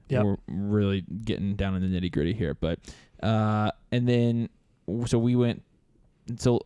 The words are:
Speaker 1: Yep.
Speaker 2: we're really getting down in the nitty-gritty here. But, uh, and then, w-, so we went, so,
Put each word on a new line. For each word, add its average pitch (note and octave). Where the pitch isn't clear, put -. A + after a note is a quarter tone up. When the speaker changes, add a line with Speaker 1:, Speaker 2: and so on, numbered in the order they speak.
Speaker 1:
Yep. B2+
Speaker 2:
we're G2
really G2+
getting G2+
down G2
in F#2
the F#2
nitty-gritty E2+
here. F#2+
But, E2
uh, G#2+
and B2
then, A#2
w-, A#2
so A#2
we B2
went, A#2+
so, A#2+